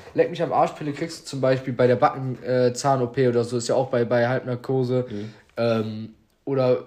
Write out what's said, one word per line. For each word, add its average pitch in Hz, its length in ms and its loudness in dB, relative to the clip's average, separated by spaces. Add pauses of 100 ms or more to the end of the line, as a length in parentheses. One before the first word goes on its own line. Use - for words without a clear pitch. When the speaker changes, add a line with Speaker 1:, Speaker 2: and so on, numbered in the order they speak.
(140)
Speaker 1:
Leck 160 160 2
mich 165 140 -4
am 135 100 -4
Arsch 151 200 2
Pille 151 200 -8
kriegst - 280 -8
du - 40 -20
zum 135 160 -8
Beispiel 131 320 0
bei 123 140 4
der 123 80 6
Backen-, 131 480 0
äh, 123 300 2
Zahn-O 127 340 0
P 123 220 2
oder 117 140 2
so, 117 140 -4
ist 117 100 -4
ja 120 60 0
auch 123 160 2
bei, 120 160 0
bei 120 220 2
Halbnarkose, 127 840 -2
Speaker 2:
Mhm. 107 240 -10 (240)
Speaker 1:
ähm, 110 580 -2 (280)
oder 131 440 2